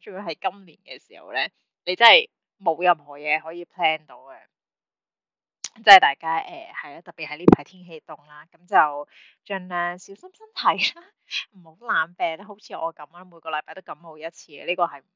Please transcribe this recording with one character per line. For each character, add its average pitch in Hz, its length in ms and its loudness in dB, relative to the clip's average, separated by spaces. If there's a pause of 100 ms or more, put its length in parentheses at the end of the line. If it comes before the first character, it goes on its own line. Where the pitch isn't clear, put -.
仲 202 140 -16
要 185 60 -10
係 170 200 -8
今 190 260 -6
年 160 180 -20
嘅 131 200 -20
時 82 160 -20
候 87 120 -16
呢， 127 80 -2 (440)
你 185 120 -4
真 233 100 6
係 185 220 6 (320)
冇 165 240 -2
任 180 120 6
何 143 220 -20
嘢 151 220 -4
可 160 120 -12
以 175 120 -12
plan 160 420 -2
到 131 200 -20
嘅。 135 100 -20 (1500)
即 220 80 6
係 196 100 12
大 139 140 2
家， 165 260 -6
誒， 131 340 -16
係 143 200 -16
啦， 160 60 -16
特 170 120 -20
別 160 140 -14
係 147 120 -12
呢 170 80 -14
排 151 180 8
天 185 200 -20
氣 165 160 -16
凍 147 260 -18
啦， 151 260 -20
咁 170 140 -20
就 151 420 2 (380)
盡 185 220 -8
量 175 300 -6
小 196 160 -18
心 - 20 -20
身 370 140 -20 (240)
體 - 440 -2
啦， 349 60 -20 (220)
<laughs> - 260 -12
唔 185 120 -20
好 165 120 -20 (100)
冷 175 280 -2
病 170 240 -4
啦， 180 60 -18
好 202 140 -16
似 - 160 -16
我 160 200 -6
咁 147 180 -18
啦， 175 120 -20
每 175 160 -20
個 160 100 -12
禮 156 120 -6
拜 160 120 -16
都 185 80 -16
感 156 140 -14
冒 156 220 -20
一 156 120 -12
次， - 220 -20
呢 147 240 -8
個 175 80 2
係 147 160 -8
唔 - 160 -20